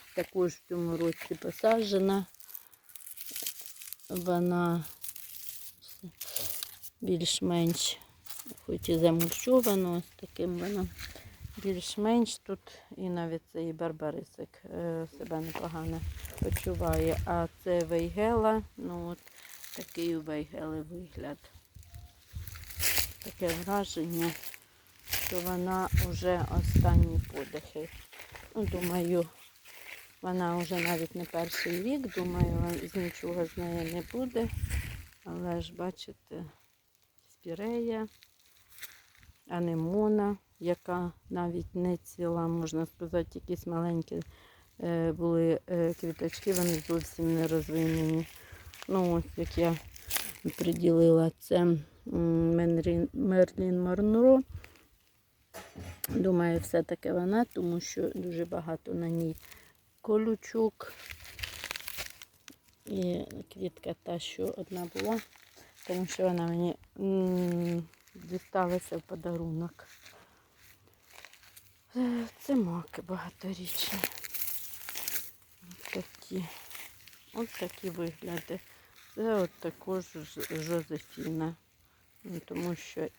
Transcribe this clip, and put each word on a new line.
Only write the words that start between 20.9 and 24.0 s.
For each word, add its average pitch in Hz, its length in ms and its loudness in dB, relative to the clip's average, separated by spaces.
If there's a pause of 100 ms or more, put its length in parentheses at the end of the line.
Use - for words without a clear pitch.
Таке - 240 -4
враження, 170 840 0 (800)